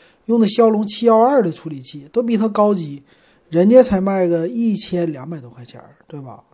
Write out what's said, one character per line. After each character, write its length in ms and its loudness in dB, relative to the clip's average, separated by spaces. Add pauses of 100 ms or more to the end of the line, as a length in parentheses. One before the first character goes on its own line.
(260)
用 140 0
的 80 4
骁 200 2
龙 200 0
七 180 -4
幺 140 4
二 240 4
的 80 -2
处 180 -12
理 100 -12
器， 320 -18
都 120 -2
比 120 -2
它 120 0
高 260 2
级， 300 -8 (460)
人 200 2
家 140 8
才 180 0
卖 260 0
个 200 -2
一 280 -2
千 360 -4
两 180 -12
百 100 -12
多 80 -20
块 160 -20
钱 160 -20
儿， 160 -20 (120)
对 120 -16
吧？ 240 -20 (100)